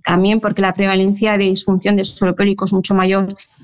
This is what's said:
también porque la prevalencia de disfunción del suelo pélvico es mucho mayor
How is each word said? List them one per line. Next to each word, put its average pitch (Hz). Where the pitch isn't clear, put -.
también 190
porque 202
la 185
prevalencia 196
de 202
disfunción 190
del 190
suelo 180
pélvico 202
es 185
mucho 190
mayor 190